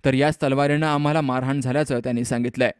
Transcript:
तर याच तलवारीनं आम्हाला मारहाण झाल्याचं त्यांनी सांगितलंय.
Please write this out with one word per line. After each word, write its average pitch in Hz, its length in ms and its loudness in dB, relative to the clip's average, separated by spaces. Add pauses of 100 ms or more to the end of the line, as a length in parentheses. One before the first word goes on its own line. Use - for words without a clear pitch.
तर 135 80 2
याच 143 240 2
तलवारीनं 143 500 0
आम्हाला 147 340 0
मारहाण 131 400 -2
झाल्याचं 131 380 0
त्यांनी 120 240 -2
सांगितलंय. 120 560 0